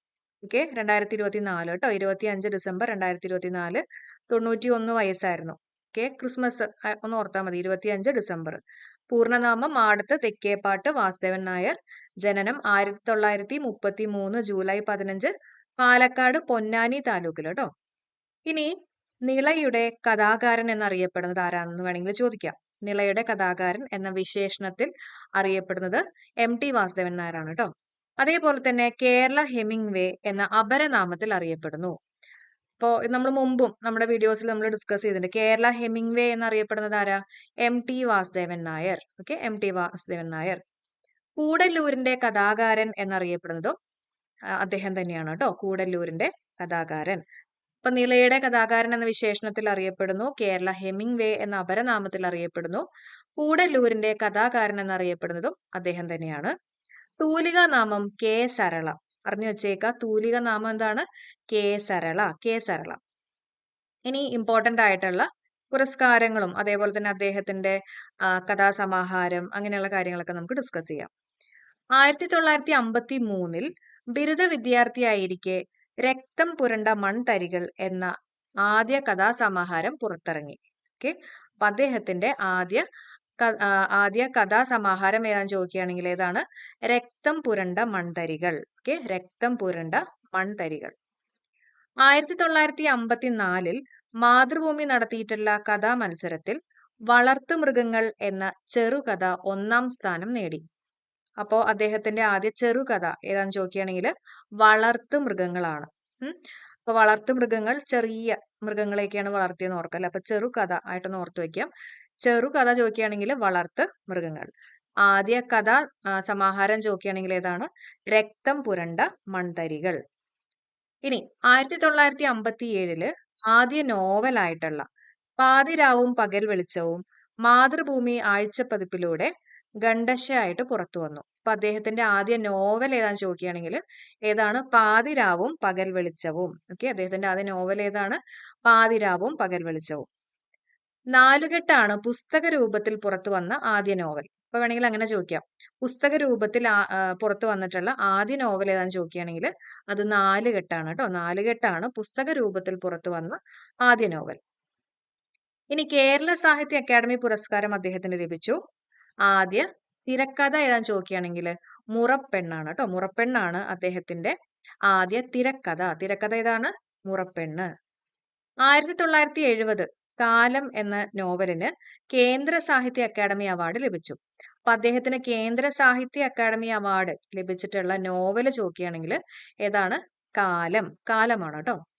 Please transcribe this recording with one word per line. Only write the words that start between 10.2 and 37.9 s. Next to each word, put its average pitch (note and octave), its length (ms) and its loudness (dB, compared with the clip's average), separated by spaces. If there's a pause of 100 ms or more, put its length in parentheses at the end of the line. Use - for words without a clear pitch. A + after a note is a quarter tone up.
തെക്കേപ്പാട്ട് G3+ 680 -2
വാസുദേവൻ F#3+ 540 -2
നായർ. F#3 320 -2 (420)
ജനനം G3+ 480 -2
ആയിരത്തി G3+ 420 2
തൊള്ളായിരത്തി G#3 500 0
മുപ്പത്തിമൂന്ന് G#3 840 -4
ജൂലൈ G3 460 -2
പതിനഞ്ച്, G3 400 -4 (520)
പാലക്കാട് B3+ 580 4
പൊന്നാനി A#3 720 -2
താലൂക്കിൽ E3 440 -4
ട്ടോ. G#3+ 240 -6 (680)
ഇനി D#4+ 400 -4 (360)
നിളയുടെ C4 680 0 (160)
കഥാകാരൻ A3+ 640 2
എന്നറിയപ്പെടുന്നത് F#3 680 -2
ആരാണെന്ന് F3 440 -4
വേണമെങ്കിൽ F3+ 280 -4
ചോദിക്കാം. G#3+ 420 -2 (300)
നിളയുടെ G3+ 380 0
കഥാകാരൻ F#3+ 720 -2
എന്ന F#3+ 160 -6
വിശേഷണത്തിൽ F#3+ 840 -4 (440)
അറിയപ്പെടുന്നത് F#3+ 680 0 (340)
എം A#3 220 0
ടി C#4+ 120 -2
വാസുദേവൻ F#3 440 -2
നായരാണ് E3 420 -8
ട്ടോ. G3+ 160 -2 (460)
അതേപോലെ C#4+ 500 2
തന്നെ A#3+ 220 2 (100)
കേരള B3+ 400 4
ഹെമിംഗ്വേ G#3+ 760 -2 (100)
എന്ന G3+ 180 -2 (160)
അപരനാമത്തിൽ G#3+ 760 0
അറിയപ്പെടുന്നു. D#3+ 640 -4 (760)
ഇപ്പോ A#3 360 2
നമ്മൾ B3+ 220 0
മുമ്പും B3+ 540 2
നമ്മുടെ A3+ 220 0
വീഡിയോസിൽ A3 420 2
നമ്മൾ A3 220 -2
ഡിസ്കസ് G#3 320 -4
ചെയ്തിട്ടുണ്ട്. F#3+ 340 -2
കേരള A3 340 4
ഹെമിംഗ്വേ A#3 640 0
എന്നറിയപ്പെടുന്നത് G#3+ 640 -2
ആരാ? G3 260 0 (360)
എം A#3+ 320 0
ടി B3+ 140 -2